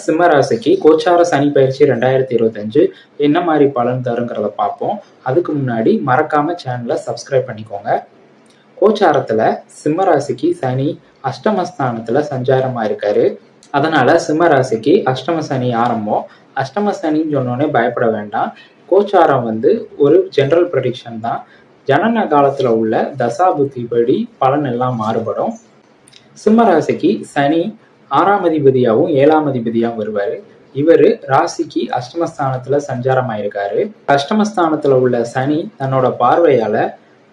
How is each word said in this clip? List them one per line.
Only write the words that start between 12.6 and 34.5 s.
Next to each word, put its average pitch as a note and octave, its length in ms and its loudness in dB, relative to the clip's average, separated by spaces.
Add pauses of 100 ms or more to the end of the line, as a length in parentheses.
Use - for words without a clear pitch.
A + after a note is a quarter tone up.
இருக்காரு. G#2 360 0 (540)
அதனால D3+ 480 2
சிம்ம E3 280 2
ராசிக்கு C3 420 0 (160)
அஷ்டம D#3+ 380 -4
சனி B2 200 -2 (140)
ஆரம்பம். A#2 420 -4 (380)
அஷ்டம G3+ 400 -4
சனின்னு D#3 340 -2
சொன்னோடனே B2+ 400 -2
பயப்பட A#2 400 0
வேண்டாம். G#2 340 -6 (380)
கோச்சாரம் D#3+ 640 2
வந்து A#2 200 2 (340)
ஒரு D#3+ 120 6 (180)
ஜெனரல் E3+ 380 2
ப்ரெடிக்ஷன் A#2+ 540 -6
தான். - 120 -6 (520)
ஜனன G3+ 420 0
காலத்துல C3 480 2
உள்ள A2+ 240 0 (180)
தசா C#3+ 320 0
புத்தி B2+ 280 -2 (100)
படி A#2+ 260 2 (240)
பலன் C#3 300 2
எல்லாம் B2 320 -2
மாறுபடும். A2+ 500 -4 (880)
சிம்ம A3 280 6
ராசிக்கு D3 400 0 (240)
சனி D3+ 280 2 (520)
ஆறாம் F#3 320 2
அதிபதியாவும் C3+ 600 2 (120)
ஏழாம் D3+ 300 4
அதிபதியாவும் A2+ 500 -2
வருவாரு. G#2 360 -4 (440)
இவரு D3+ 280 6 (220)
ராசிக்கு D#3 500 -2 (160)
அஷ்டமஸ்தானத்துல C3+ 840 -4 (100)
சஞ்சாரமாயிருக்காரு. A2+ 920 -2 (340)
அஷ்டமஸ்தானத்துல D3+ 920 0